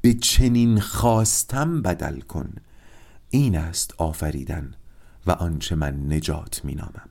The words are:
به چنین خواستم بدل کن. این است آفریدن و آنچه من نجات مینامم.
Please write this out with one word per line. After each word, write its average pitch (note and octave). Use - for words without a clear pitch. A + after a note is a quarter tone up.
به A#2+
چنین A#2+
خواستم A#2+
بدل D2+
کن. -
این B2+
است E2
آفریدن D2+
و F2
آنچه E2+
من C#2+
نجات D2+
مینامم. -